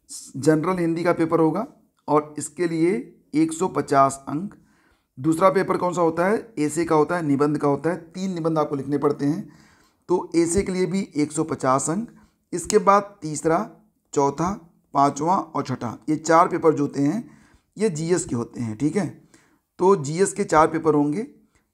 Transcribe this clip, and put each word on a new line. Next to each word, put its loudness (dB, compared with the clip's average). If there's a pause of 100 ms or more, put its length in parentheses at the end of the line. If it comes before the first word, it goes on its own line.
(380)
जनरल 2
हिंदी -2
का 2
पेपर 0
होगा, 2 (420)
और 0
इसके -6
लिए 0 (440)
एक 2
सौ -2
पचास 2
अंक। -8 (600)
दूसरा 2
पेपर 0
कौन -2
सा 0
होता 0
है? -2 (120)
एसे -2
का 0
होता 2
है, -4
निबंध 2
का 0
होता 0
है, -2
तीन -8
निबंध -2
आपको -2
लिखने -4
पड़ते 0
हैं, -2 (640)
तो -2
एसे 2
के -4
लिए 0
भी -4
एक 0
सौ -2
पचास 0
अंक। -4 (420)
इसके 0
बाद 2
तीसरा, -2 (440)
चौथा, 0 (420)
पाँचवा 2
और -4
छठा, -6 (120)
ये 2
चार 4
पेपर 2
जो -2
होते -4
हैं -2 (480)
ये 0
जीएस -2
के -6
होते -6
हैं, -6
ठीक -2
है। 0 (720)
तो 6
जीएस -2
के -4
चार 4
पेपर 0
होंगे, 0 (480)